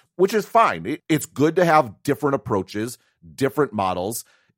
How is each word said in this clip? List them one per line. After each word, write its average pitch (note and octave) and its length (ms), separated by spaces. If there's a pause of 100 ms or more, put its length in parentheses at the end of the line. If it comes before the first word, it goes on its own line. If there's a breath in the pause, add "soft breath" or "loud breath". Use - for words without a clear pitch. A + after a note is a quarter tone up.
(160 soft breath)
which F#3+ 180
is G#3 100
fine. B2 420
It, C#3 220
it's D#3 180
good D#3 300
to F3+ 80
have D#3 380
different C#3+ 320
approaches, G#2+ 640 (380)
different C3+ 360
models. F#2+ 520 (340 soft breath)